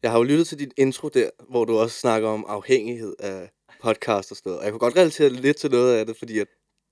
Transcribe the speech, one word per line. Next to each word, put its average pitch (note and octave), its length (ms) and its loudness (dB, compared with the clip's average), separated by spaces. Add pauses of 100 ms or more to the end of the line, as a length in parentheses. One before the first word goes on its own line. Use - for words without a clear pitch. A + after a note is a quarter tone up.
Jeg A2+ 80 0
har A#2 60 4
jo A#2 60 6
lyttet D3+ 240 2
til D3 120 -12
dit C3+ 180 -10
intro C3+ 320 0
der, B2 200 0 (200)
hvor A#2+ 160 0
du A2+ 120 0
også A2+ 220 0
snakker A2 300 0
om A2 180 -6
afhængighed A2+ 720 -2
af F#2+ 300 -10 (320)
podcast G#2+ 500 -2
og G#2 60 -16
sådan - 120 -10
noget. F2 100 -6
Og - 40 -10
jeg G#2 80 -4
kunne A2 80 -10
godt A#2+ 160 0
relatere D#3 340 4
lidt B2+ 280 0
til C#3+ 140 -2
noget B2 240 4
af A2 100 0
det, A2+ 140 -10
fordi A2 200 -6
at G2+ 80 -4 (440)